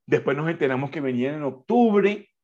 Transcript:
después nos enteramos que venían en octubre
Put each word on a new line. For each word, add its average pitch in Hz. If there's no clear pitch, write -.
después -
nos 156
enteramos 139
que 160
venían 131
en 151
octubre 208